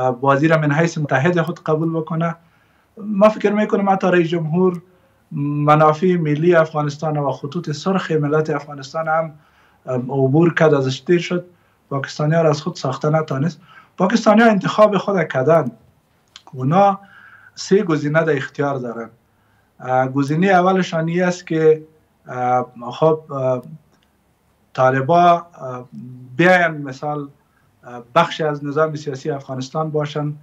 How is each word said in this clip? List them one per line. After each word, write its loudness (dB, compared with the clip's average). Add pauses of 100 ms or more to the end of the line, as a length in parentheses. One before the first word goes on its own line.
(220)
بازی 2
را 4
من 0
حیث 0
متحد 0
خود -6
قبول -2
بکنه. -4 (600)
ما 2
فکر -2
می‌کنم 0
حتی 0
رئیس 2
جمهور -2 (500)
منافع 2
ملی 2
افغانستان -2
و -2
خطوط -8
سرخ -4
ملت 0
افغانستان -8
هم، -2 (760)
عبور 4
کرد، 4
ازش 0
تیر 2
شد. -6 (440)
پاکستانی -2
ها 2
را 4
از 0
خود -8
ساخته -4
نتانست. -2 (360)
پاکستانی 4
ها 8
انتخاب 4
خود -2
کردن. 2 (840)
اونا 2 (560)
سه 2
گزینه 0
در 0
اختیار -6
دارن. -10 (1000)
گزینهٔ 0
اولشان 2
این -2
است -2
که، 4 (1080)
خب، 2 (1500)
طالبا، 2 (920)
بیاین 4
مثال، -8 (840)
بخش 0
از -4
نظام -2
سیاسی -8
افغانستان -6
باشن، -4